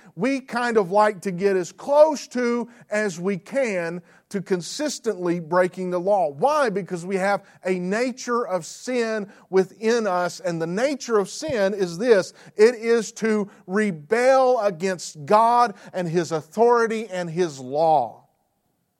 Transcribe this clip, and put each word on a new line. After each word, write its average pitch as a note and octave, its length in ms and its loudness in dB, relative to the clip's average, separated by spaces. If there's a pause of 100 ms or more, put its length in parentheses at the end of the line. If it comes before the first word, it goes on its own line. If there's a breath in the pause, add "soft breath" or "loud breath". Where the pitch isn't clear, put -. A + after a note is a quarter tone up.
(160 loud breath)
We B3+ 260 -2
kind A#3+ 340 -4
of F#3 160 0
like G#3 300 2
to G3+ 100 -4
get F#3+ 240 0
as F3 160 -4
close D4 580 2
to A#3+ 380 -2 (220 loud breath)
as G#3 280 -2
we F#3 200 -4
can F3+ 640 -4 (260 soft breath)
to G3 140 -6
consistently F3+ 1000 -4
breaking F3+ 520 0
the F3+ 80 -2
law. F#3 280 0
Why? B3 420 0
Because F3+ 360 -6
we G3 100 -4
have G3 300 -2 (180 soft breath)
a F#3 160 -2
nature A#3+ 640 -4
of F3+ 200 -4
sin A3+ 680 -6 (180 loud breath)
within G#3+ 560 0
us, F3+ 360 -2
and E3+ 200 -4
the E3 60 -2
nature A#3 500 -2
of G3 120 0
sin G#3+ 440 -2
is F3 240 -4
this. G#3 360 2 (240 loud breath)
It A#3 180 6
is A3+ 380 0
to G#3+ 360 -2 (180 loud breath)
rebel A3+ 920 2
against F#3 680 -4
God A3+ 500 4 (180 loud breath)
and F3+ 160 -4
His E3 240 -2
authority A3+ 720 2
and F3+ 220 -6
His D#3+ 280 -2
law. C3+ 640 0 (800)